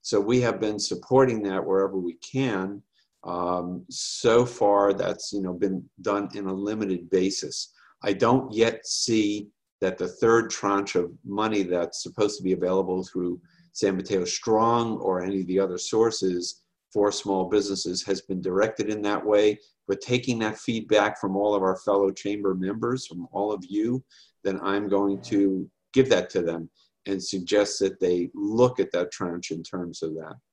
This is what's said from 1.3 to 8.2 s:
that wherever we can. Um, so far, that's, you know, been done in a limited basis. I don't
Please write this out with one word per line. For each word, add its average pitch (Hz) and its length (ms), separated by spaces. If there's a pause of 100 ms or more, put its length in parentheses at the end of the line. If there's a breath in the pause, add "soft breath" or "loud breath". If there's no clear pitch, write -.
that 95 220
wherever 95 320
we 87 180
can. 101 680 (420)
Um, 90 640
so 120 560
far, 101 480
that's, 95 400
you 101 80
know, 92 120
been 92 340 (140)
done 101 320
in 101 140
a 95 60
limited 98 560
basis. 92 640 (280 soft breath)
I 104 120
don't 120 400